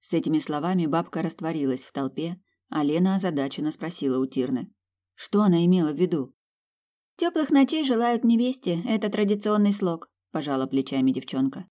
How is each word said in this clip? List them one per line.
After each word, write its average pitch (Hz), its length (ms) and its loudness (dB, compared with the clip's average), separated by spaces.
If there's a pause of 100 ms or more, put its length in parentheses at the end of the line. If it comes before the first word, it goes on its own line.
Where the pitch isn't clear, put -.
С - 120 -10
этими 160 260 0
словами 165 480 -2
бабка 139 360 -2
растворилась 156 600 -4
в - 80 -20
толпе, 147 480 -6 (280)
а 151 160 -2
Лена 175 320 2
озадаченно 151 560 -2
спросила 143 460 -4
у 131 80 0
Тирны, 131 460 -4 (420)
что - 280 0
она 175 220 4
имела 175 280 4
в 139 40 -6
виду. 165 380 -2 (800)
«Тёплых 330 340 0
ночей 285 340 4
желают 240 400 0
невесте, 233 600 2
это 220 240 0
традиционный 208 600 2
слог», 180 360 -2 (280)
пожала 139 300 -2
плечами 135 460 0
девчонка. 135 580 -4